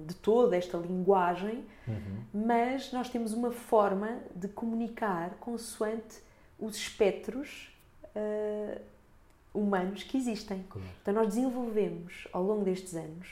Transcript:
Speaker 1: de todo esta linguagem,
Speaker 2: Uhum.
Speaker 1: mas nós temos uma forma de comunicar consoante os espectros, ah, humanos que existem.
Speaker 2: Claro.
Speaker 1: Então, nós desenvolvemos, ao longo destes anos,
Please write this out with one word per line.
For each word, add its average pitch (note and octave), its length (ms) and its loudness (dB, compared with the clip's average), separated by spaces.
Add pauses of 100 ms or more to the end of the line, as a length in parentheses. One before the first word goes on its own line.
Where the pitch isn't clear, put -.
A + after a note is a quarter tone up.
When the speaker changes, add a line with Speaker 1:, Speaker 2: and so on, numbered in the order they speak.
Speaker 1:
de F3 80 -8
todo A3+ 380 6
esta F3+ 260 0
linguagem, F3+ 840 2 (240)
Speaker 2:
Uhum. G#2+ 580 -4
Speaker 1:
mas B3 460 2
nós B3 160 -2
temos A#3 240 -2
uma A#3+ 180 0
forma G#3+ 720 2 (160)
de F3+ 100 -4
comunicar A3 840 -2 (100)
consoante A3+ 800 -6 (360)
os G#3+ 200 -8
espectros, - 1000 -2 (380)
ah, G#3+ 640 -2 (720)
humanos G3 520 2
que - 120 -2
existem. G3+ 540 -2
Speaker 2:
Claro. G2 160 -10 (160)
Speaker 1:
Então, G3+ 120 2
nós A3 140 6
desenvolvemos, G#3+ 1040 0
ao F3+ 120 0
longo G#3 200 2
destes F#3 300 0
anos, E3 380 -8